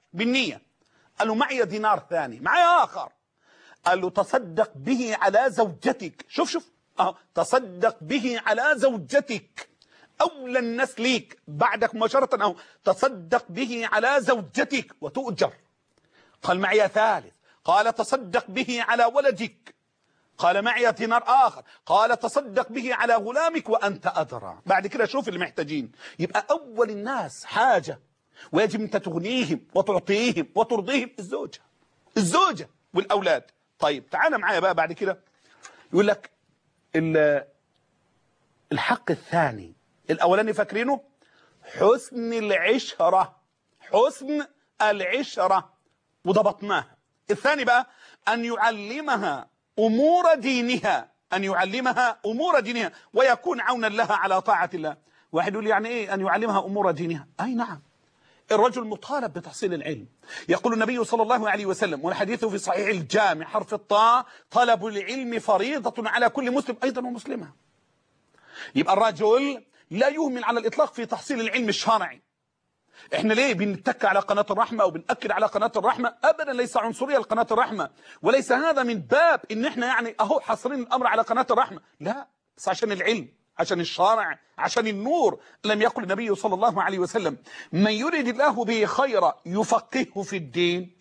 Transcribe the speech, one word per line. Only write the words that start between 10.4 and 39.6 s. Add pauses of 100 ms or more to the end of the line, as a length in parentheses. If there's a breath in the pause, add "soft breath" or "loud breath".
الناس
ليك
بعدك
مباشرة،
أهو، (280 loud breath)
تصدق
به
على
زوجتك
وتؤجر." (880 soft breath)
قال:
"معي
ثالث." (300 soft breath)
قال:
"تصدق
به
على
ولدك." (640)
قال:
"معي
دينار
آخر." (220 soft breath)
قال:
"تصدق
به
على
غلامك
وأنت
أدرى."
بعد
كده
شوف
اللي
محتاجين. (280 loud breath)
يبقى
أول
الناس
حاجة (520 loud breath)
ويجب
أنت
تغنيهم (140)
وتعطيهم
وترضيهم (100)
الزوجة، (580)
الزوجة (240)
والأولاد. (360)
طيب،
تعال
معايا
بقى
بعد
كده (760 loud breath)
يقول
لك (640)
ال-، (1300)
الحق
الثاني، (360)